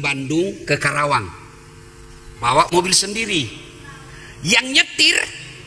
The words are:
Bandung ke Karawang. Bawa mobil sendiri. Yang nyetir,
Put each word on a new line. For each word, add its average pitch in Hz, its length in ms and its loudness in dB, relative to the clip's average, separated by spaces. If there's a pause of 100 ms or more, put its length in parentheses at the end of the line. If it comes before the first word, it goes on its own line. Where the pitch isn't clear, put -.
Bandung 139 640 -2
ke 147 160 0
Karawang. 143 480 0 (1120)
Bawa 160 320 4
mobil 180 240 4
sendiri. 202 480 0 (1000)
Yang 233 220 4 (100)
nyetir, 330 420 4 (500)